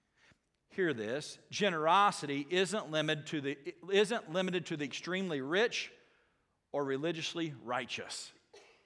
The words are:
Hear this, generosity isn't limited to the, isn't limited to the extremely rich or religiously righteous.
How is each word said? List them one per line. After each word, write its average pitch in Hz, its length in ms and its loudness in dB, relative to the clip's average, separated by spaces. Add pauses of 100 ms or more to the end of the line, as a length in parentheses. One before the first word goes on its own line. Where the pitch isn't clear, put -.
(680)
Hear 170 260 2
this, 117 440 -6 (120)
generosity 160 1000 4
isn't 180 440 0
limited 156 340 0
to 156 140 -4
the, 139 180 -4 (340)
isn't 202 400 2
limited 185 340 0
to 165 100 -4
the 147 80 -4
extremely 170 560 -4
rich 175 500 0 (800)
or 143 140 0
religiously 156 680 -2 (100)
righteous. 120 680 -6 (560)